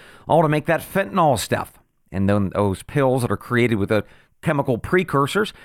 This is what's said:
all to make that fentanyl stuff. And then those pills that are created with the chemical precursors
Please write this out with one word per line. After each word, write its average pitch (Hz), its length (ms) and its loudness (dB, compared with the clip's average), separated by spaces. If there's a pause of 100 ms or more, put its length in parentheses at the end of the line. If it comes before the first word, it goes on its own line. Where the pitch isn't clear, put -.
(280)
all 160 140 4
to 156 80 4
make 151 160 0
that 160 160 0
fentanyl 190 580 0
stuff. - 400 -6 (320)
And 95 180 0
then 101 240 2
those 98 300 -2
pills 131 380 0
that 117 100 -2
are 101 60 -2
created 120 380 0
with 98 120 -2
the 107 160 0 (380)
chemical 139 360 -2
precursors 185 720 0 (140)